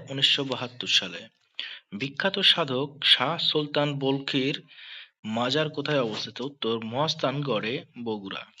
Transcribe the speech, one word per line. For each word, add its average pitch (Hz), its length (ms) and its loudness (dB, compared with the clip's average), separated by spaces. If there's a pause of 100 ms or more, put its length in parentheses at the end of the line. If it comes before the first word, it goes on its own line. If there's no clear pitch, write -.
উনিশশো 135 340 2
বাহাত্তর 120 420 -6
সালে। 90 420 0 (640)
বিখ্যাত 139 460 -2
সাধক 147 640 2
শাহ 151 340 4
সুলতান 147 560 2
বলখির 139 680 0 (640)
মাজার 123 460 0
কোথায় 147 300 0
অবস্থিত? 110 400 -2
উত্তর, 117 440 -2
মহাস্থানগড়ে, 131 1000 0 (200)
বগুড়া। 101 420 -6 (140)